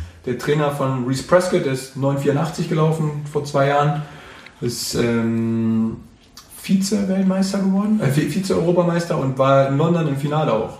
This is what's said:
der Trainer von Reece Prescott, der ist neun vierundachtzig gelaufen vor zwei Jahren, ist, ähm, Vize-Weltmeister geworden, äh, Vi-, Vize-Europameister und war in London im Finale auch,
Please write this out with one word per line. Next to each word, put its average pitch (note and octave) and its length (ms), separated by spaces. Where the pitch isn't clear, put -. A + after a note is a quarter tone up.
der B2 100
Trainer D3 320
von C3 380
Reece C3 160
Prescott, F3+ 420
der C3+ 80
ist - 240
neun C#3 220
vierundachtzig C#3+ 500
gelaufen D#3 600
vor C#3+ 120
zwei C#3 260
Jahren, D3 340
ist, - 320
ähm, A2+ 1040
Vize-Weltmeister F#3+ 1000
geworden, G3+ 420
äh, C3+ 140
Vi-, D3+ 140
Vize-Europameister E3+ 880
und C3+ 200
war C3+ 320
in C#3 80
London E3 300
im C#3 100
Finale D3 360
auch, G#2+ 260